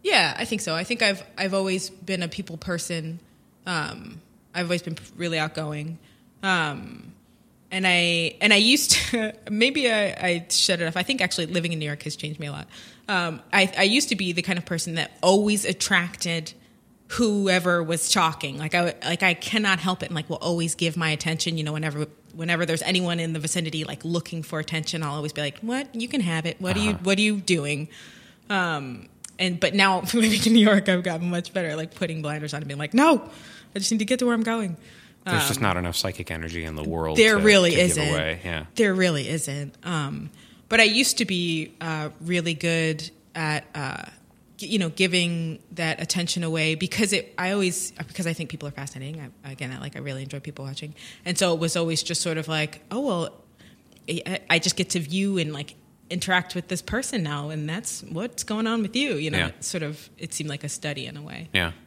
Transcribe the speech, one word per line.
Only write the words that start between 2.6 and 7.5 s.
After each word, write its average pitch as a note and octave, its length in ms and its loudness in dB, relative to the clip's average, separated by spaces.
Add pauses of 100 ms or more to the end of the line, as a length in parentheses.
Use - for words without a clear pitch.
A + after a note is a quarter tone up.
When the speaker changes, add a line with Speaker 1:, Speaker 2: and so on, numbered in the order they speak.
Speaker 1:
Um, D#3+ 540 -6 (340)
I've F3 120 -2
always E3+ 160 0
been D#3+ 160 -8 (180)
really E3 240 -2
outgoing. D#3 580 -4 (440)
Um, E3+ 720 -2 (580)